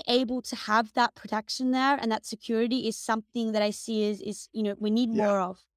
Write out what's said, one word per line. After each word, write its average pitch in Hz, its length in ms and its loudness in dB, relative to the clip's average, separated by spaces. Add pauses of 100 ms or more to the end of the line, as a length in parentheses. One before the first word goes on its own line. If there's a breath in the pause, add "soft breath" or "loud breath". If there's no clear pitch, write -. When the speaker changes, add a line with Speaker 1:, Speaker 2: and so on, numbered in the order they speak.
Speaker 1:
able 247 360 2
to - 120 -10
have 220 380 0
that 240 200 2
protection - 580 -4
there 269 280 4
and 226 100 -2
that 220 160 -2
security 226 640 -2
is 220 80 -2
something 226 560 -4
that 214 100 2
I 208 100 2
see 214 340 -2
is, 208 160 -2
is, - 320 -10
you 220 100 -2
know, 202 160 0
we 214 120 0
need 233 200 2
Speaker 2:
Yeah. 214 160 2
Speaker 1:
more 202 140 4
of. 185 180 -4 (180)